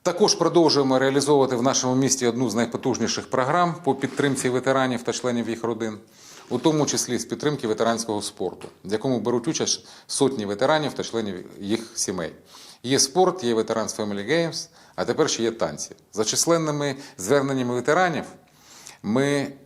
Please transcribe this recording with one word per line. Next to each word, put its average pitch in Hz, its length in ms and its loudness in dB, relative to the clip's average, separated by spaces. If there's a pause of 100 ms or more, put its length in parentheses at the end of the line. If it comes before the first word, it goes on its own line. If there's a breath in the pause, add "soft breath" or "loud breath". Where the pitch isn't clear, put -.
Також 180 340 4
продовжуємо 147 640 4
реалізовувати 135 560 4
в 117 80 0
нашому 127 320 2
місті 127 320 2
одну 123 220 0
з 101 60 -4
найпотужніших 113 720 -2
програм 160 540 2
по 135 120 2
підтримці 135 540 0
ветеранів 127 540 0
та 113 100 -2
членів 117 360 -2
їх 113 140 -4
родин, 113 340 -4 (520 loud breath)
у 123 100 -2
тому 151 260 2
числі - 340 -2
з - 60 -6
підтримки 139 420 -4
ветеранського 110 540 0
спорту, - 460 -8 (160)
в 92 80 -6
якому 120 280 0
беруть 120 280 -2
участь - 400 -2 (200 loud breath)
сотні 110 380 0
ветеранів 131 480 0
та 113 100 -6
членів 104 420 -6 (140)
їх 104 360 -4
сімей. 87 380 -4 (500 loud breath)
Є 135 160 2
спорт, 180 440 2
є 120 120 2
Veterans 110 400 -2
Family 104 360 -4
Games, 165 360 -2 (280 loud breath)
а 127 100 -2
тепер 151 240 2
ще - 140 -2
є 117 80 2
танці. 76 400 -6 (220)
За 107 120 -2
численними 147 720 0 (220 loud breath)
зверненнями 131 560 0
ветеранів 147 520 2 (800 loud breath)
ми 135 500 0 (120)